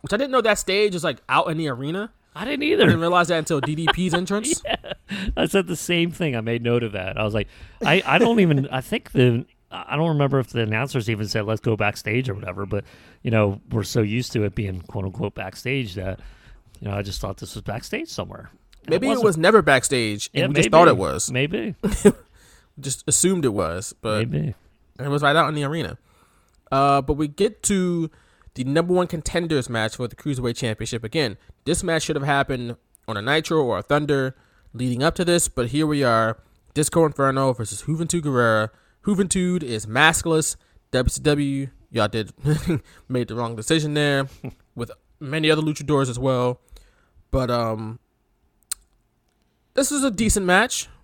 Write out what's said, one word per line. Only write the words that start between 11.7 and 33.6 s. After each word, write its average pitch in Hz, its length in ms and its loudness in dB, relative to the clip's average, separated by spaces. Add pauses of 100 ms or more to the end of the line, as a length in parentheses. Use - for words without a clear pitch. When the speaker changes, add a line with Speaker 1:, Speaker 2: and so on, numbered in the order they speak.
Speaker 2:
backstage" 107 540 -2
or 98 60 -4
whatever, 98 320 -8
but, 101 180 -4 (380)
you 123 80 -2
know, 104 280 2 (120)
we're 113 120 -2
so 113 200 0
used 110 300 -2
to 110 100 0
it 101 100 -2
being 95 280 -6
quote 98 240 -8
unquote 98 280 -6
backstage 110 600 -6
that, 92 240 -8 (600)
you - 80 -10
know, 101 80 -4
I 104 60 -4
just 101 180 -8
thought 98 180 -8
this - 180 -16
was 104 80 -12
backstage 117 460 -8
somewhere. - 420 -12 (320)
And - 80 -4
Speaker 1:
Maybe 185 160 2
it - 20 0
Speaker 2:
wasn't. 240 160 0
Speaker 1:
was 185 120 4
never 190 260 6
backstage 123 720 2
and 147 60 2
Speaker 2:
Yeah, - 60 2
Speaker 1:
we 143 60 -2
just 165 120 4
Speaker 2:
maybe. 226 60 0
Speaker 1:
thought 170 160 10
it 135 100 6
was. 85 340 -2
Speaker 2:
Maybe. 160 440 -2 (480)
Speaker 1:
<laughs> - 560 -20
Just 135 280 -8
assumed 175 360 2
it 131 100 4
was, 90 480 -4
but 107 280 -2
Speaker 2:
Maybe. 147 240 -4 (460)
Speaker 1:
it 135 100 -6
was 143 140 0
right 143 120 4
out 156 140 4
in 156 60 -4
the 147 100 -2
arena. 143 320 -6 (760)
Uh, 139 300 4
but 139 140 -4
we 151 120 -2
get 196 360 -2
to 180 460 0 (440)
the 131 100 -6
number 160 300 0
one 180 140 2
contenders 160 640 -2
match 113 280 -2
for 123 100 -4
the - 80 -12
Cruiserweight 123 400 -4
Championship. 113 480 -6
Again, 117 320 -2 (300)
this 160 180 0
match 165 200 0
should 170 120 -4
have 139 100 -2
happened 135 520 -2 (300)
on 110 100 -6
a 101 40 -4
Nitro 156 420 2